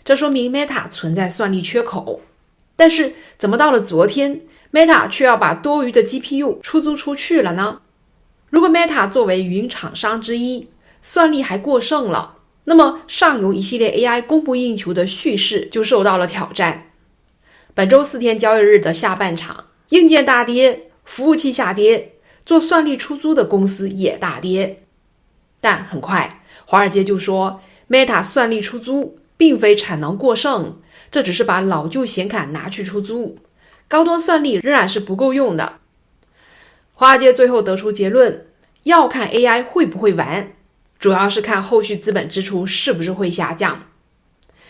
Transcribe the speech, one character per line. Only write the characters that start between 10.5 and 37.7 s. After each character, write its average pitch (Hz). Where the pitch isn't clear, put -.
算 320
力 269
还 202
过 247
剩 277
了， -
那 330
么 294
上 294
游 196
一 190
系 233
列 226
A 226
I 240
供 311
不 269
应 247
求 180
的 180
叙 214
事 196
就 220
受 214
到 190
了 180
挑 -
战。 170
本 190
周 269
四 277
天 233
交 220
易 -
日 208
的 165
下 185
半 190
场， -
硬 330
件 294
大 247
跌， 240
服 -
务 311
器 285
下 208
跌， 208
做 330
算 320
力 285
出 285
租 311
的 262
公 196
司 190
也 190
大 175
跌。 185
但 190
很 -
快， -
华 190
尔 196
街 196
就 196
说 190
Meta 247
算 233
力 220
出 220
租 262
并 311
非 208
产 170
能 170
过 247
剩， 196
这 180
只 180
是 -
把 190
老 170
旧 -
显 190
卡 202
拿 147
去 202
出 196
租， 214
高 320
端 339
算 330
力 269
仍 214
然 247
是 196
不 196
够 262
用 254
的。 -
华 262
尔 262
街 254
最 247
后 247
得 190